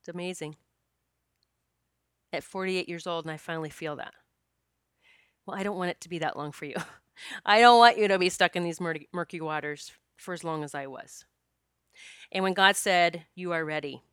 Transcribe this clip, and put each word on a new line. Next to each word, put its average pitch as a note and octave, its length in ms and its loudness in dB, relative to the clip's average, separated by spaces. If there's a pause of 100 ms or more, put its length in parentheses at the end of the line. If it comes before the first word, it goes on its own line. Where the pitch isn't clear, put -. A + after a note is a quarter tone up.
It's E3+ 140 -16
amazing. F3 420 -10 (1800)
At C#3+ 100 -6
forty-eight F#3 460 -6
years E3+ 180 -10
old, E3 200 -6
and D#3+ 60 -8
I D#3+ 40 -10
finally D#3+ 320 -8
feel D3+ 280 -10
that. - 180 -14 (1300)
Well, F#3+ 100 -12
I G3 80 -6
don't G3+ 140 -4
want F3+ 140 -4
it - 100 -10
to - 80 -18
be E3+ 120 -6
that D#3 140 -4
long D3 180 -8
for - 120 -14
you. C#3+ 120 -10 (340)
<laughs> - 340 -16
I G#3+ 160 6
don't A#3+ 180 10
want A#3 200 10
you G#3 100 4
to F#3+ 100 4
be F3+ 120 2
stuck F3+ 260 0
in F3 80 -2
these E3+ 160 -6
murky, D#3+ 320 -6
murky F3 300 -8
waters D3+ 500 -8 (240)
for - 160 -12
as E3+ 120 -12
long D#3+ 200 -6
as C#3+ 100 -14
I C#3 120 -8
was. - 400 -18 (1040)
And F#3+ 100 -2
when F#3+ 120 0
God G3 200 6
said, E3+ 600 2
"You F3+ 180 -8
are D#3+ 140 -4
ready" D3 360 -8 (100)